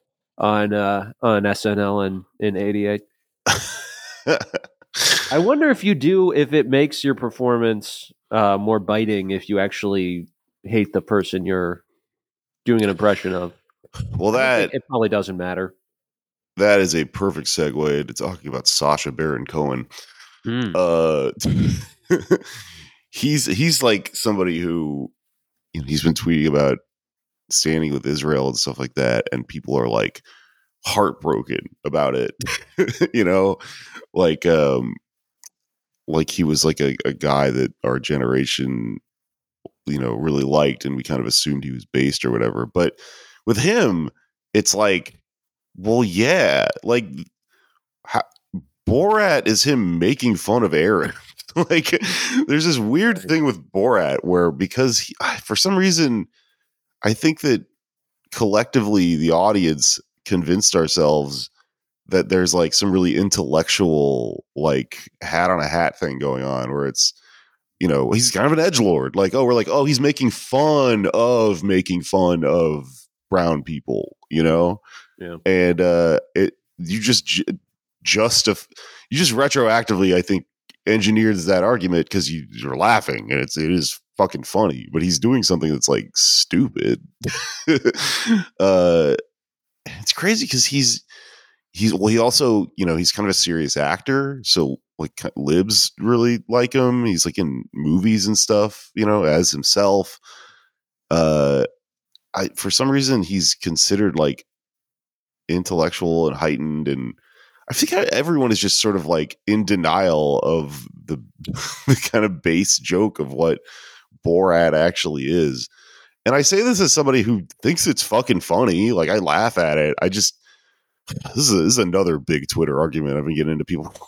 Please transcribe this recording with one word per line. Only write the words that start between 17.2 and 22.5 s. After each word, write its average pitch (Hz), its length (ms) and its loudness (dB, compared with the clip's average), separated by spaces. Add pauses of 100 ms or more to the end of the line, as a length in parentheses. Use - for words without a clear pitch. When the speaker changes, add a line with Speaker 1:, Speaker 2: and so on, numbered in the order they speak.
Speaker 2:
segue 73 580 -2
to - 80 -14
talking 87 340 -10
about 64 200 -6
Sacha 73 440 0
Baron 67 340 -4
Cohen. 67 420 -4 (560)
Speaker 1:
Hmm. 117 300 -4
Speaker 2:
Uh, 80 580 0 (800)
<laughs> - 1000 -6